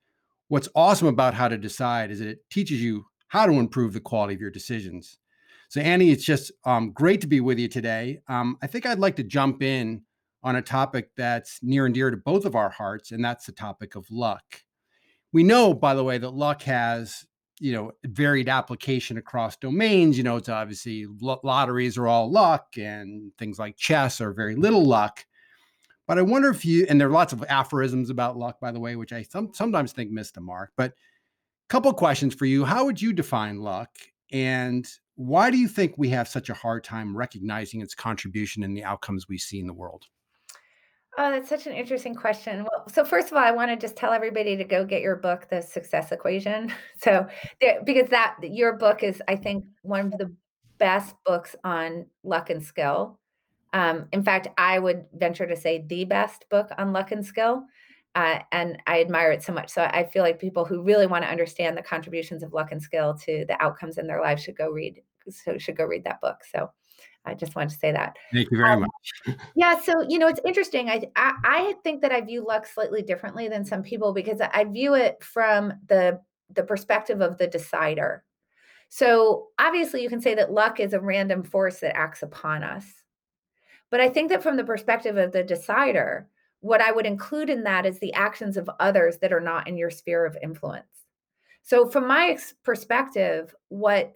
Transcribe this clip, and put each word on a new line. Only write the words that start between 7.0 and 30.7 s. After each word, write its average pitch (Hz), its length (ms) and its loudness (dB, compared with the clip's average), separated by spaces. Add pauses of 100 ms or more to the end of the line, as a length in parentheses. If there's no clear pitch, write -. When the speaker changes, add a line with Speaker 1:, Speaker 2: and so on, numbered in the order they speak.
Speaker 1:
to 165 60 -4
be 139 120 4
with 123 180 2
you 120 100 -2
today. 117 600 -4
Um, 123 340 -2
I 139 60 -6
think 240 180 -8
I'd 233 140 -2
like 196 160 2
to 139 80 -4
jump 135 400 0
in 117 400 -2 (400)
on 127 140 0
a 123 40 -4
topic 131 560 -2
that's 120 460 -4
near 131 240 2
and 117 80 2
dear 131 160 2
to 110 60 -4
both 190 280 0
of 127 100 -2
our 104 140 2
hearts, 107 420 -10
and 117 140 -4
that's 120 220 -6
the 101 40 -14
topic 101 440 -14
of 95 160 -14
luck. 110 320 -4 (880)
We 165 100 8
know, 214 320 8
by 135 220 2
the 135 80 2
way, 127 160 0
that 127 120 -8
luck 143 320 -2
has, 117 640 -2 (340)
you 139 120 -2
know, 110 220 -4 (120)
varied 135 440 0
application 127 680 -2
across 113 400 -6
domains. 165 600 4
You 127 40 2
know, 117 120 0
it's 117 140 -6
obviously 110 580 -8 (120)
lo-, 131 240 -4
lotteries 123 540 0
are 120 100 0
all 117 220 4
luck, 170 380 4 (100)
and 104 640 -12
things 104 180 -8
like 107 200 -8
chess 135 440 2
are 101 120 -4
very 107 220 -4
little 190 300 4
luck. 107 400 2 (800)
But 170 140 2
I - 20 6
wonder 262 280 4
if 185 160 -2
you, 170 240 4
and 143 100 8
there 143 80 6
are 135 40 0
lots 160 200 4
of 110 160 -8
aphorisms 131 600 0
about 123 280 -4
luck, 120 220 -8
by 120 140 -8
the 117 80 -10
way, 117 160 -8
which 113 160 -12
I 117 80 -10
some-, 202 320 -10
sometimes 185 400 -2
think 107 180 -8
miss 107 200 -8
the 92 100 -16
mark. 90 340 -12